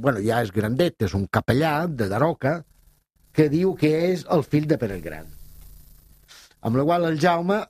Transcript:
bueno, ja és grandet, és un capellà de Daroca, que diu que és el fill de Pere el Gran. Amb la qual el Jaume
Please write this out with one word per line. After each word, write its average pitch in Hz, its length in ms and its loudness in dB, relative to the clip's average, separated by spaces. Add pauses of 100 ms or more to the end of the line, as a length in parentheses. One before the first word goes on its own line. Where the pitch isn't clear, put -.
bueno, 120 240 0
ja 113 180 0
és 101 100 -4
grandet, 117 520 -2
és 95 120 -2
un 98 100 -2
capellà 139 460 0 (160)
de 117 200 -4
Daroca, 143 520 0 (760)
que 156 180 6
diu 180 240 2
que 151 140 2 (200)
és 175 220 -2
el 160 120 4
fill 151 240 0
de 151 120 2
Pere 98 160 -4
el 85 80 -10
Gran. 80 240 -12 (1400)
Amb 113 140 0
la 139 60 2
qual 170 240 2
el 160 120 0
Jaume 175 500 2